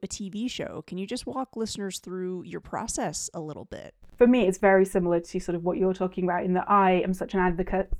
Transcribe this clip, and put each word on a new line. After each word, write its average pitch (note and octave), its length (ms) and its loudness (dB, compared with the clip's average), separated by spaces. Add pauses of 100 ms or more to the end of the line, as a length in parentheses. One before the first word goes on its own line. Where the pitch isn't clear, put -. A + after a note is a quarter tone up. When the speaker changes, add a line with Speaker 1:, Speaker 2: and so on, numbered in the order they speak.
Speaker 1:
a F#3+ 40 -10
T G3+ 200 -10
V G#3 220 -6
show? - 360 -10
Can F3+ 120 -12
you G3 100 -8
just B3 180 -10
walk C4 300 -8
listeners G#3 440 -6
through F#3 440 -8
your - 160 -12
process - 760 -6
a F3+ 60 -10
little D#3 240 -10
bit? - 320 -16 (220)
Speaker 2:
For A#3+ 100 8
me, A#3+ 180 6
it's F#3 120 2
very G3 260 8
similar F3 380 2
to F3+ 180 -8
sort F3+ 160 -4
of E3+ 80 -6
what F3 140 0
you're F#3 160 2
talking F#3 320 -2
about F3 180 0
in F3+ 120 0
that - 140 0
I F#3 320 6
am F#3 120 -2
such F#3 200 -6
an G3 60 2
advocate F3+ 480 0 (120)